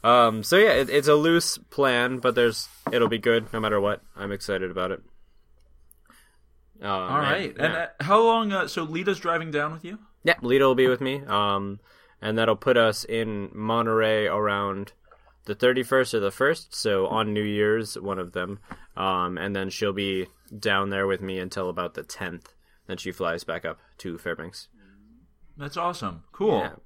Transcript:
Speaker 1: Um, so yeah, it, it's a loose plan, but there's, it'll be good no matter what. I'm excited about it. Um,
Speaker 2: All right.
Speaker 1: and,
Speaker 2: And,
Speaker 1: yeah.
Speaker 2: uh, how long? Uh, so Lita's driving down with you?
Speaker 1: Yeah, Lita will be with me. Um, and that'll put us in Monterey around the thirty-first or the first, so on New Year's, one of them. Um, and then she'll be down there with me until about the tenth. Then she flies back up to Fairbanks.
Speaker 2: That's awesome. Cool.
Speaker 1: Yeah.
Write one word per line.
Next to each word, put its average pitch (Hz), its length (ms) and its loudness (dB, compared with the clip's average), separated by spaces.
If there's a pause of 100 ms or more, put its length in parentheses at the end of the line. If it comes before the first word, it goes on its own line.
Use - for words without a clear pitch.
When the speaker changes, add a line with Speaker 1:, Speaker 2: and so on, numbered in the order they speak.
Speaker 1:
Um, 113 380 6
so 180 160 4
yeah, 208 140 8
it, 127 180 2
it's 143 180 4
a 147 60 8
loose 165 420 2 (140)
plan, 127 480 0
but 120 160 0
there's, 120 340 2 (240)
it'll 117 160 4
be 113 100 0
good 113 320 0
no 113 100 -4
matter 107 200 2
what. 101 220 -2 (120)
I'm 101 160 -8
excited 95 400 -4
about 92 200 -4
it. 92 100 -6 (1800)
Um, 101 80 -6
Speaker 2:
All 95 280 -2
right. 151 340 0
Speaker 1:
and, - 80 -12
Speaker 2:
And, 156 120 0
Speaker 1:
yeah. 170 140 -4 (120)
Speaker 2:
uh, 147 60 -6
how 202 180 4
long? 226 300 2
Uh, 185 160 -2
so 175 140 -6
Lita's 175 360 -4
driving 165 320 -4
down 147 220 -4
with 160 140 -16
you? 208 120 -12 (240)
Speaker 1:
Yeah, 160 200 2
Lita 135 240 4
will 131 80 6
be 127 120 4
with 127 140 2
me. 139 260 -4
Um, 101 540 -2 (400)
and 110 160 -4
that'll 113 200 2
put 127 200 2
us 110 280 2
in 110 500 -4
Monterey 110 720 2
around 101 680 -2 (540)
the 104 80 -6
thirty-first 127 580 2
or 113 80 0
the 98 100 0
first, 147 440 -2
so 98 320 0
on 107 260 0
New 107 100 0
Year's, 104 560 0
one 95 200 -6
of 90 140 -8
them. 92 260 -6 (400)
Um, 90 400 0
and 98 180 -4
then 95 140 -4
she'll 101 240 -2
be 95 320 -2 (320)
down 98 320 0
there 98 160 0
with 98 160 -2
me 95 160 -6
until 92 320 -6
about 87 240 -6
the 76 80 -10
tenth. - 500 -12 (340)
Then 92 120 -10
she 90 140 -10
flies 85 320 -4
back 82 200 -8
up 80 140 -6 (200)
to 85 200 -10
Fairbanks. 85 500 -10 (880)
Speaker 2:
That's 143 220 -10
awesome. 123 540 -6
Cool. 190 260 0
Speaker 1:
Yeah. 80 140 -4 (140)